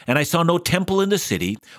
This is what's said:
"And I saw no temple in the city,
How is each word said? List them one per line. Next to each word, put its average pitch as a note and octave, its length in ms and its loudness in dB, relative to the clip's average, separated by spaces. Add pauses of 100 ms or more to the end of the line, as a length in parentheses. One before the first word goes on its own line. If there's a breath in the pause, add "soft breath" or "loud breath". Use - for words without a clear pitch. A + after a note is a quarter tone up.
"And B2+ 100 2
I D3 60 2
saw E3+ 200 0
no F3 140 2
temple F3+ 420 0
in G3 100 2
the G3+ 100 2
city, F#2 380 -2 (220 loud breath)